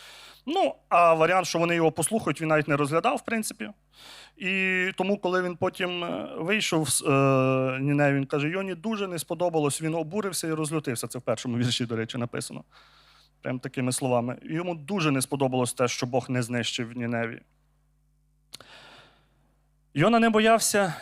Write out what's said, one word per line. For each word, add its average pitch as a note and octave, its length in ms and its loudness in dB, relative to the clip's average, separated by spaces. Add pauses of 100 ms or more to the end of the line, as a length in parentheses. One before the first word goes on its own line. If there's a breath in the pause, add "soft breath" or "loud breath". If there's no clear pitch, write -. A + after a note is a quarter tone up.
(460 loud breath)
Ну, E4+ 300 0 (140)
а E3+ 240 6
варіант, E3 340 4
що E3+ 120 -2
вони E3+ 160 2
його E3 160 4
послухають, E3 500 -2
він D#3 60 -2
навіть D#3 200 2
не D3 100 2
розглядав, D#3+ 380 0
в B3 60 -6
принципі. A3 480 -6 (680 loud breath)
І F#3+ 600 0
тому, G3 200 0
коли F#3 240 0
він F3+ 140 -4
потім, F3+ 480 -2
е, - 340 -6
вийшов E3 520 0
з, - 120 0
е, C3 800 2
Ніневії, C#3+ 360 2
він C#3 80 -2
каже: D3 240 -2
«Йоні F#3+ 260 -6
дуже G3+ 320 -4
не F3 120 -6
сподобалось», D#3+ 600 0
він D#3+ 140 -2
обурився E3+ 520 -4
і D#3+ 60 -2
розлютився. D3+ 540 -4
Це B2 120 -10
в - 20 -8
першому A#2 360 -2
вірші, B2 280 0
до A2+ 100 -4
речі, A2+ 220 -6
написано. - 460 -8 (800 soft breath)
Прям B2+ 180 -6
такими B2+ 320 -4
словами. B2 520 0
Йому F3 320 -6
дуже D#3 360 -2
не C3+ 100 2
сподобалось B2+ 520 -2
те, B2 140 2
що - 180 -4
Бог B2 240 -4
не B2+ 140 0
знищив A#2+ 540 -4
Ніневію. A#2 440 -4 (2500 loud breath)
Йона G#3+ 260 4
не A3+ 100 6
боявся G#3+ 720 4